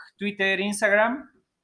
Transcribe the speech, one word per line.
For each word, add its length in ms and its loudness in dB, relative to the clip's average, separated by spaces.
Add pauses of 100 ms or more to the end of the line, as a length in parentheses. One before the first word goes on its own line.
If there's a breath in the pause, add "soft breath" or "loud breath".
(160)
Twitter, 440 -2
Instagram. 680 0 (340)